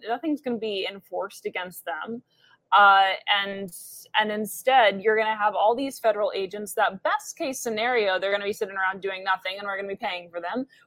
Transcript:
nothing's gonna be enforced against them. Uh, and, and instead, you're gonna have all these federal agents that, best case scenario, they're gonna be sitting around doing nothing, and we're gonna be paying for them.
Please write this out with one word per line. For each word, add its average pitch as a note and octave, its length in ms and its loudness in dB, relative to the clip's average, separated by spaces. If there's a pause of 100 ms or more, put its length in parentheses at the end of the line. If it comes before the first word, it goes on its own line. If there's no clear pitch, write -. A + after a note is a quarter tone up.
nothing's C4+ 320 -4
gonna A#3+ 160 -4
be G3+ 340 -4
enforced G3 540 -10
against F#3 400 -8
them. F#3 380 -8 (500)
Uh, G3 400 8 (280)
and, G3 320 -6 (460)
and G#3+ 140 2
instead, G#3+ 680 2
you're G#3+ 160 2
gonna A3 200 0
have G#3 180 0
all G#3 220 4
these C4+ 240 -6
federal G#3 340 2
agents G3 400 -6
that, G3 300 0
best F#4+ 340 -4
case C4+ 220 -6
scenario, G#3+ 580 0
they're G3 140 -2
gonna G3+ 120 0
be G3+ 80 -2
sitting G3 220 -6
around F#3+ 260 -2
doing F#3+ 220 -6
nothing, F#3+ 360 -2
and G3+ 60 -12
we're G3 120 -6
gonna G3 100 -6
be G3 80 -8
paying F3+ 340 -8
for E3+ 120 -10
them. G#3+ 260 -6 (200)